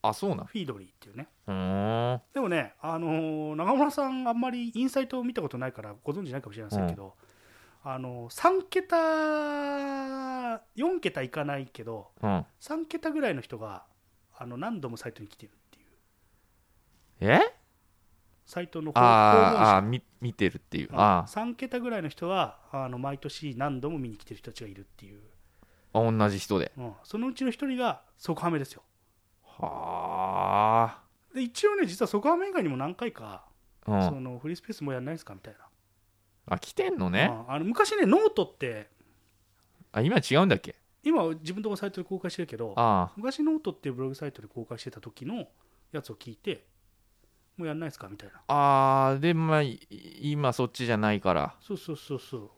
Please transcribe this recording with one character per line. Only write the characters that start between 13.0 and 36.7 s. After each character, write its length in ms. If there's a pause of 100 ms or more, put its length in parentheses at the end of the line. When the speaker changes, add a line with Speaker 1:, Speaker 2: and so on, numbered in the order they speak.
Speaker 2:
ぐ 100
ら 80
い 60
の 60
人 160
が、 280 (520)
あ 80
の、 120
何 240
度 80
も 80
サ 120
イ 40
ト 80
に 60
来 80
て 100
る 60
っ 20 (180)
て 80
い 40
う。 1500
Speaker 1:
え？ 60 (1080)
Speaker 2:
サ 160
イ 60
ト 140
の 140
Speaker 1:
あ 40
ー、 520
Speaker 2:
訪 60
問 80
者。 120
Speaker 1:
あ 20
ー、 40
み-、 180 (200)
見 120
て 160
る 80
っ 20
て 180
い 80
う。 60
Speaker 2:
う 40
ん。 40
Speaker 1:
あ 280
ー。 20
Speaker 2:
三 260
桁 240
ぐ 100
ら 100
い 20
の 80
人 200
は、 300 (120)
あ 180
の、 80
毎 220
年 380
何 240
度 80
も 100
見 100
に 80
来 60
て 100
る 40
人 140
た 60
ち 60
が 60
い 40
る 80
っ 20 (120)
て 100
い 100
う。 60 (720)
Speaker 1:
あ、 60 (120)
同 180
じ 100
人 200
で。 180
Speaker 2:
う 60
ん。 100 (100)
そ 140
の 100
う 60
ち 100
の 80
一 140
人 120
が、 240 (160)
ソ 180
コ 60
ハ 80
メ 100
で 60
す 80
よ。 100 (600)
Speaker 1:
は 1500
あ。 20 (360)
Speaker 2:
で、 80
一 240
応 80
ね、 100
実 180
は 40
ソ 140
コ 80
ハ 80
メ 120
以 20
外 120
に 60
も 80
何 180
回 160
か、 340 (400)
Speaker 1:
う 100
ん。 80
Speaker 2:
そ 160
の、 200
「フ 100
リ 60
ー 20
ス 40
ペ 80
ー 40
ス 100
も 80
う 20
や 60
ん 60
な 60
い 40
で 40
す 60
か？」 100
み 60
た 100
い 20
な。 60 (880)
Speaker 1:
あ、 120
来 140